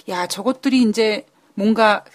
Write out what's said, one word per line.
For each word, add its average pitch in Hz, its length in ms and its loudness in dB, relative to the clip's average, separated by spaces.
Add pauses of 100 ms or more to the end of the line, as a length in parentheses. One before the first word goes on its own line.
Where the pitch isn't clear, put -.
야, 180 180 -6
저것들이 254 540 -2
이제 220 440 0 (280)
뭔가 214 500 2 (120)